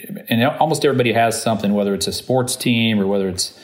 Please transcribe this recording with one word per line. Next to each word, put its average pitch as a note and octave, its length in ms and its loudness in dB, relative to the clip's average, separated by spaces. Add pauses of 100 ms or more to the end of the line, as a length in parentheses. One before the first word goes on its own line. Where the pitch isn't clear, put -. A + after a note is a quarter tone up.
(300)
And A2+ 140 2
al-, D3+ 160 2
almost D3+ 260 0
everybody B2+ 280 2
has A#2 280 2
something, G#2 320 0
whether G2+ 220 0
it's F#2 100 -4
a G2 80 -4
sports B2+ 420 -2
team A2+ 440 0
or G2 80 0
whether G2 200 0
it's F2+ 360 -6